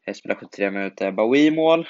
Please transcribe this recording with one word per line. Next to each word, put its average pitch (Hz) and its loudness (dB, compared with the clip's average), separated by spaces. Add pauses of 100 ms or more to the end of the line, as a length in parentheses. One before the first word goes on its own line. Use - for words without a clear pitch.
Eh, 101 -8
spelar 101 -8
sjuttiotre - -6
minuter. 98 -6
Bowie 123 4
mål, 160 2